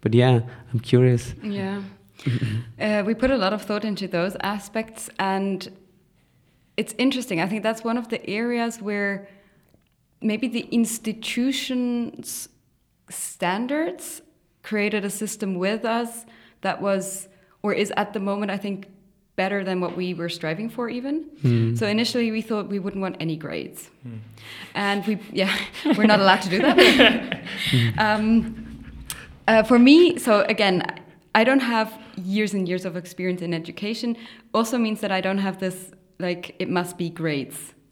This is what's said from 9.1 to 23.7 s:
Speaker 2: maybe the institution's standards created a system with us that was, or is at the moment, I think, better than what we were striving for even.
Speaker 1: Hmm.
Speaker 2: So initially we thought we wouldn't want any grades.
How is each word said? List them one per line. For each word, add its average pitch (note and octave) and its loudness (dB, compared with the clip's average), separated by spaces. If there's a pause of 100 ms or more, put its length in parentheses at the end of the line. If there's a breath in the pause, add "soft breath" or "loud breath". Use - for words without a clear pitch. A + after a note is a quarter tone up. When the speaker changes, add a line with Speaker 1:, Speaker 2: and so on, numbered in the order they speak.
Speaker 2:
maybe A3 -2
the A3+ -6
institution's A#3+ -4 (600)
standards B3+ -4 (400)
created G#3 -2
a G3+ -4
system G3 -6
with G#3 -2
us A#3 -4 (360 soft breath)
that F#3+ -2
was, G3 -4 (340 soft breath)
or G#3 0
is - 0
at G3+ -2
the G#3+ -6
moment, G3+ -4
I G3 -4
think, G3 -8 (500)
better F#3+ -2
than F#3 -2
what F3+ -4
we F3+ -4
were E3 -6
striving E3 -6
for A#3+ -6
even. C#4 -4 (180)
Speaker 1:
Hmm. A#2 2
Speaker 2:
So G#3+ -2
initially A3+ 0
we A3 -2
thought G#3+ -4
we G3+ -4
wouldn't G3 -6
want F#3 -6
any D#3+ -4
grades. - -10 (120)